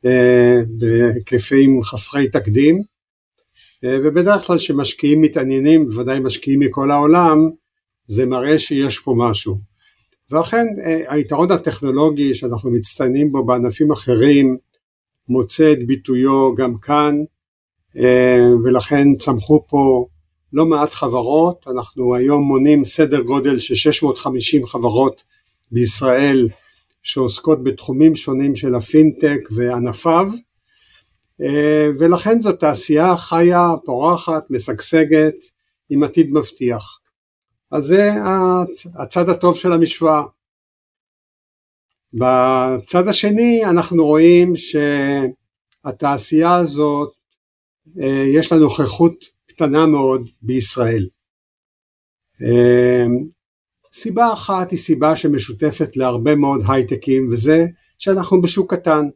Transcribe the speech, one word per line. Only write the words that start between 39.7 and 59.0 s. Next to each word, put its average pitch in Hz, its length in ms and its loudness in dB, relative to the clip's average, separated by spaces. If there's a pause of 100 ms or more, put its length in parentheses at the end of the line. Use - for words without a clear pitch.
המשוואה. 160 520 0 (1900)
בצד 127 960 0
השני 220 580 0
אנחנו 170 400 0
רואים 175 480 4 (1300)
שהתעשייה 151 720 -2
הזאת, 147 580 -4 (880)
אה, 135 320 -2
יש 156 180 2
לה 165 60 4
נוכחות 156 760 0 (200)
קטנה 156 300 0
מאוד 131 440 0 (120)
בישראל. 117 680 -2 (1300)
אה, 123 640 4 (880)
סיבה 226 400 -2
אחת 185 380 -6
היא 170 80 -6
סיבה 151 360 0
שמשותפת 143 840 -4
להרבה 127 380 -2
מאוד 139 320 0
הייטקים, 131 640 -2
וזה 151 340 2 (320)
שאנחנו 190 440 0
בשוק 185 320 -2
קטן. 156 420 0